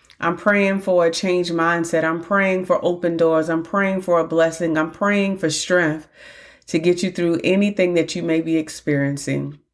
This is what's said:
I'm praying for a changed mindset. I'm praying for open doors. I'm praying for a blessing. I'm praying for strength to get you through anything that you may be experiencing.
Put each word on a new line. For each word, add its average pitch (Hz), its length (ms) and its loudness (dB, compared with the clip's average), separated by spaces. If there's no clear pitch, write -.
I'm 170 160 -2
praying 196 460 2
for 180 240 2
a 165 60 4
changed 180 400 0
mindset. 165 520 0
I'm 165 200 -2
praying 190 420 0
for - 180 0
open 175 340 -2
doors. 160 320 2
I'm 165 140 -2
praying 190 380 0
for 175 180 2
a 165 80 0
blessing. 165 500 0
I'm 160 140 -2
praying 202 460 0
for 165 120 -2
strength 160 580 0
to 165 120 -2
get 175 240 2
you 180 80 -2
through 170 320 0
anything 190 500 2
that 160 220 -2
you 170 80 -6
may 165 180 0
be 160 160 -2
experiencing. 143 1000 -4